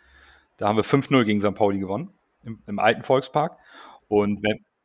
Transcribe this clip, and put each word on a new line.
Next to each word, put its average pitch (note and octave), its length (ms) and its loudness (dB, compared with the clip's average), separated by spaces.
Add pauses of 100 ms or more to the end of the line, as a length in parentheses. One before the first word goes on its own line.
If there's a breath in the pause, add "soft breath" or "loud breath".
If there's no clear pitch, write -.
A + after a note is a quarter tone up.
(580 soft breath)
Da G#2 100 -4
haben G#2 80 0
wir G#2+ 80 2
fünf - 260 0
null C3 160 4
gegen G#2 160 0
Sankt G2+ 160 -2
Pauli G2+ 220 0
gewonnen, G2+ 340 -6 (300)
im, A2+ 240 -16
im G#2 100 -8
alten G2+ 240 2
Volkspark. D3 560 -2 (500 loud breath)
Und G#2 360 0
wenn G#2+ 200 -2 (220)